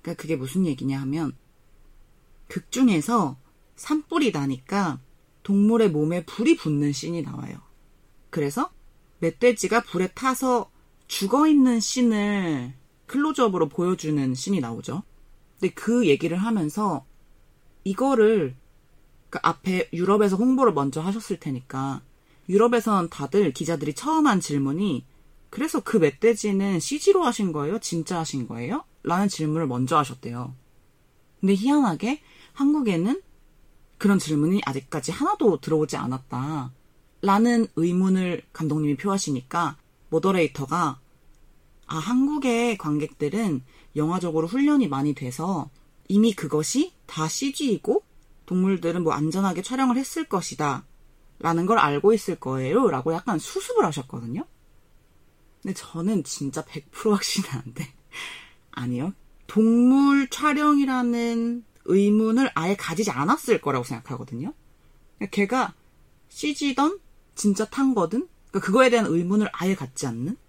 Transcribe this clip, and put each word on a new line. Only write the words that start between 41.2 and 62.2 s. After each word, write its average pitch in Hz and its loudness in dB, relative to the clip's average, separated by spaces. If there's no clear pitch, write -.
"아, 156 -8
한국의 240 0
관객들은 151 -4
영화적으로 165 -2
훈련이 269 2
많이 139 -2
돼서 151 -6
이미 214 4
그것이 156 -2
다 160 -6
씨지이고 269 -2
동물들은 180 0
뭐 160 2
안전하게 175 -2
촬영을 254 0
했을 285 -6
것이다 - -4
라는 165 0
걸 220 4
알고 147 4
있을 190 -2
거예요" 135 0
라고 135 -2
약간 165 -2
수습을 415 -2
하셨거든요. 135 -8
근데 185 -6
저는 175 -4
진짜 139 -8
백 - -14
프로 214 0
확신은 - -2
안 - -10
돼. - -10
아니요. 123 -4
동물 254 4
촬영이라는 247 0
의문을 220 4